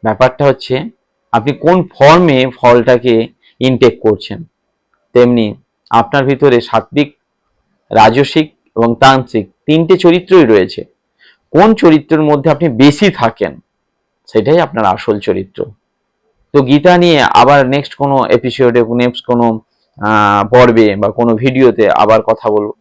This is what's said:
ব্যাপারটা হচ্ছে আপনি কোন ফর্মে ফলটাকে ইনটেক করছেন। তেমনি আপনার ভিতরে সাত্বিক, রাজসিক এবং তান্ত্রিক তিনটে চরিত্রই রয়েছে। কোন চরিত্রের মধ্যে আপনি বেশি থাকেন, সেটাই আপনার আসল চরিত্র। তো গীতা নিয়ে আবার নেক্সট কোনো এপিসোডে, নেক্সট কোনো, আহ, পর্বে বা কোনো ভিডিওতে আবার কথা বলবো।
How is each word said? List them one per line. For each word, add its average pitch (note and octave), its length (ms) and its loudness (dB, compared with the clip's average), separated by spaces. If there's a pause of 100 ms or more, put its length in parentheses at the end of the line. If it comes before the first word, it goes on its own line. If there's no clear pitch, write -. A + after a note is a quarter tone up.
ব্যাপারটা B2+ 420 -2
হচ্ছে C3 300 -2 (560)
আপনি A#2 220 -2
কোন F3 240 0 (180)
ফর্মে C#3+ 600 2
ফলটাকে A#2+ 720 0 (320)
ইনটেক B2+ 420 0
করছেন। G#2 420 -4 (720)
তেমনি A#2+ 320 2 (440)
আপনার B2 360 -2
ভিতরে C3 360 0
সাত্বিক, C3+ 480 -4 (840)
রাজসিক B2+ 560 2 (280)
এবং A#2 200 -2
তান্ত্রিক C3 500 0 (200)
তিনটে E3 320 0
চরিত্রই F3+ 480 2
রয়েছে। G2+ 360 0 (720)
কোন G#3 200 2
চরিত্রের D#3 480 0
মধ্যে D3 300 -2
আপনি E3 180 -2
বেশি C#3 400 0
থাকেন, G#2+ 500 -6 (680)
সেটাই C3 300 0
আপনার B2 260 -4
আসল G2 340 -4
চরিত্র। F#2+ 400 -8 (920)
তো C#3+ 80 2
গীতা D3 360 2
নিয়ে E3+ 240 2
আবার B2+ 480 2
নেক্সট C#3 260 -6
কোনো C#3 300 -2
এপিসোডে, A#2+ 560 -2 (220)
নেক্সট B2 220 -6
কোনো, A#2+ 200 -2 (520)
আহ, G#2 500 0
পর্বে A2+ 480 4
বা G#2 160 -2
কোনো A#2 240 -2
ভিডিওতে B2 540 0
আবার G#2+ 320 2
কথা A2+ 280 -4
বলবো। G#2+ 320 -4